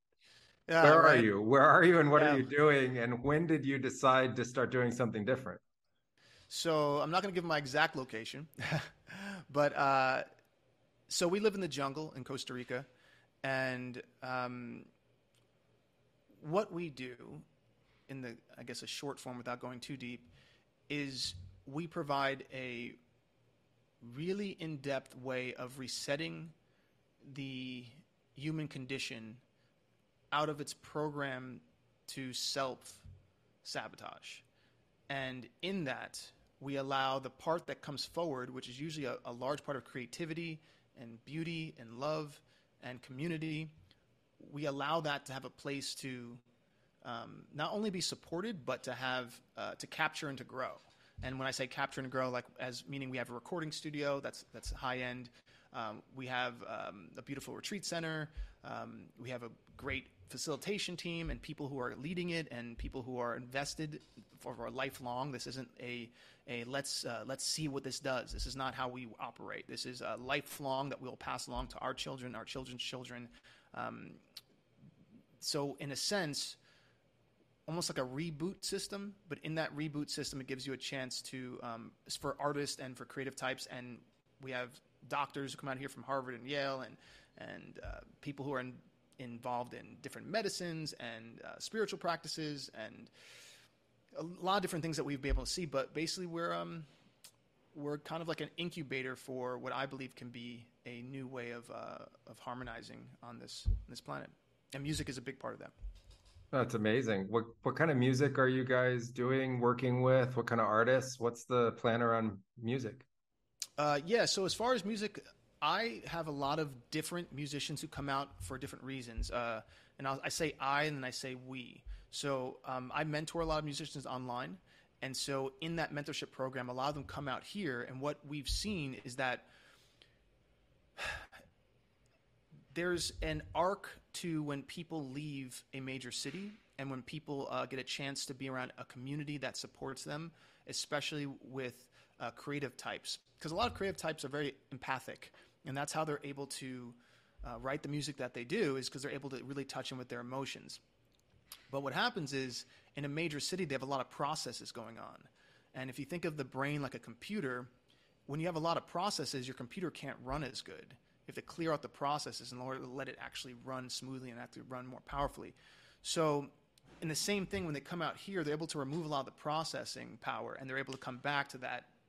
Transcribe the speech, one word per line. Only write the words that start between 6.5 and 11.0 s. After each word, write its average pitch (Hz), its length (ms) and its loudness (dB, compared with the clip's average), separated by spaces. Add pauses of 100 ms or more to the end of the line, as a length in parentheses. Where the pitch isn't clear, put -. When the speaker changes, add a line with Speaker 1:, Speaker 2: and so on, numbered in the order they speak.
Speaker 1:
I'm 147 100 2
not 180 120 6
gonna 196 120 0
give 175 100 2
my 160 140 4
exact 147 380 4
location, 131 520 -4 (520)
<laughs> 196 500 -10
but, 143 260 6
uh, 135 480 6 (840)